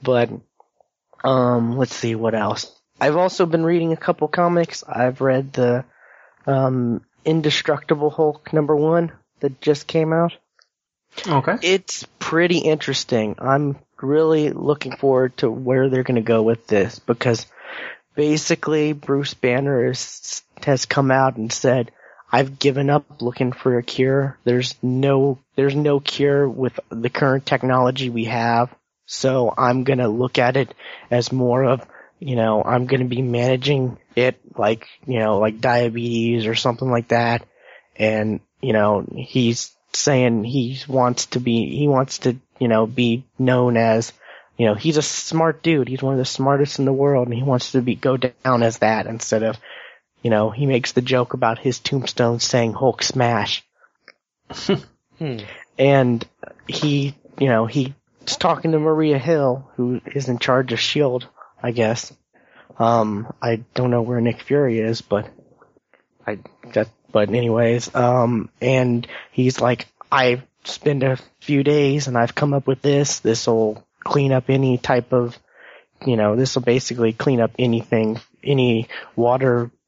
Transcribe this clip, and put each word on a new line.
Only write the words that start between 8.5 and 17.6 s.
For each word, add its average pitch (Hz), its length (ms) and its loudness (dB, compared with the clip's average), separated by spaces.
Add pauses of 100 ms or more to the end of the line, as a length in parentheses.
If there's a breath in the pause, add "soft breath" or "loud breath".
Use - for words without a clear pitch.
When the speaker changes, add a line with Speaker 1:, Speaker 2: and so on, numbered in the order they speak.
Speaker 1:
number 151 240 2
one 160 380 2 (260)
that 139 220 -4
just 147 260 0
came 160 240 0
out. 170 220 0 (920)
Speaker 2:
Okay. 160 360 0
Speaker 1:
It's 185 420 -2 (160)
pretty 170 380 0
interesting. 131 800 -2
I'm 143 380 0 (240)
really 151 480 2
looking 139 480 -4
forward 131 400 2
to 131 120 0
where 131 400 0
they're 131 140 0
gonna 123 180 0
go 113 200 2
with 113 260 0
this, - 320 0
because 117 460 -2 (680 loud breath)